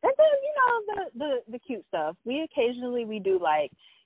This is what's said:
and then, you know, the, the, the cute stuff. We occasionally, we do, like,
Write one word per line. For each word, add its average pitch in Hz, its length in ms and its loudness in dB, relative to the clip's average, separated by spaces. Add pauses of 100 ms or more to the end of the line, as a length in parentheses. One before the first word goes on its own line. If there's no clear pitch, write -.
and 539 140 4
then, 622 100 8 (160)
you 605 120 -4
know, 494 320 2
the, 392 320 -6
the, 269 340 -4
the 240 60 -8
cute 220 300 -8
stuff. 160 260 -4 (100)
We 269 160 -4
occasionally, 247 640 -2
we 214 140 -6
do, 190 220 2
like, 151 300 0 (340)